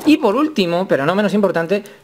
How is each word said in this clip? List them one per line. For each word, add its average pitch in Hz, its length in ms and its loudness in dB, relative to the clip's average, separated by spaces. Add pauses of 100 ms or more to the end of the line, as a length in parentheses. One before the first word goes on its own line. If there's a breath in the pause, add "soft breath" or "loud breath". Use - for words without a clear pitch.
Y 302 100 6
por 220 180 0
último, 190 540 -2
pero 139 180 0
no 175 80 0
menos 196 200 0
importante, 185 500 0 (200 loud breath)